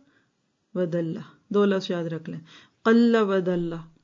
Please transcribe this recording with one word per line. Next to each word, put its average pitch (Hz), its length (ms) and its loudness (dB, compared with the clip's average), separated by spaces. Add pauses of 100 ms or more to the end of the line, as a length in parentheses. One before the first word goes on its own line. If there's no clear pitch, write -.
(760)
व 180 120 -2
दल्ला, 170 360 -6 (280)
दो 202 140 2
लफ्ज़ 190 260 0
याद 170 160 -4
रख 160 220 -10
लें, 160 100 -12 (460)
कल्ला 226 380 6
व 196 180 0
दल्ला, 170 420 -4 (200)